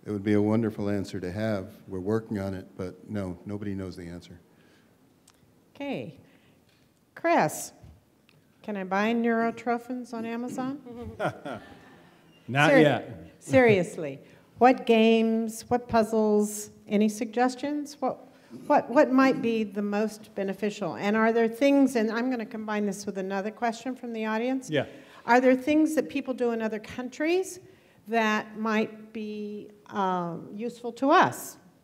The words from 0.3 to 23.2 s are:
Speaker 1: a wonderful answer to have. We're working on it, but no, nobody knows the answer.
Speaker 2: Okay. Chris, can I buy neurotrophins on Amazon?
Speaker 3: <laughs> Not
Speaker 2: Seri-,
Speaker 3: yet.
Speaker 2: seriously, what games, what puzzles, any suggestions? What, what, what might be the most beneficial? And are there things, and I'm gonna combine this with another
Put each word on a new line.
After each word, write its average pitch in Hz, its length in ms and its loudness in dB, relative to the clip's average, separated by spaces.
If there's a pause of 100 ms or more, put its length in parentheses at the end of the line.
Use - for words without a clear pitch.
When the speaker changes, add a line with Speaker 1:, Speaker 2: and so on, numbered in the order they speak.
Speaker 1:
a 104 80 4
wonderful 107 480 0
answer 101 300 -4
to 90 120 -6
have. 104 400 -4 (160)
We're 95 120 -8
working 110 380 -4
on 98 160 -4
it, 92 140 -12 (100)
but 90 320 -10
no, 95 380 -6
nobody 104 260 -8
knows 95 220 -8
the 87 120 -14
answer. 85 320 -16 (1400)
Speaker 2:
Okay. 214 440 -8 (960)
Chris, 277 560 0 (920)
can 208 160 -10
I 190 60 -6
buy 202 300 0
neurotrophins 233 1000 -2
on 226 120 -8
Amazon? 247 540 -8 (380)
Speaker 3:
<laughs> 139 420 -6 (880)
Not 143 220 4
Speaker 2:
Seri-, 156 120 8
Speaker 3:
yet. - 580 2
Speaker 2:
seriously, 190 800 2 (380)
what 254 280 6
games, 226 840 4
what 240 180 -2
puzzles, 214 840 2 (180)
any 214 220 2
suggestions? 254 920 -4
What, 247 180 -4 (460)
what, - 240 2
what 247 220 4
might 262 300 4
be 226 220 0
the 202 180 -6
most 208 540 -4
beneficial? 196 600 -4
And 202 220 0
are 226 160 4
there 226 140 2
things, 277 480 4
and 220 140 0
I'm 233 200 -2
gonna 240 160 -4
combine 214 400 -4
this 196 200 -4
with 190 120 -8
another 196 340 -4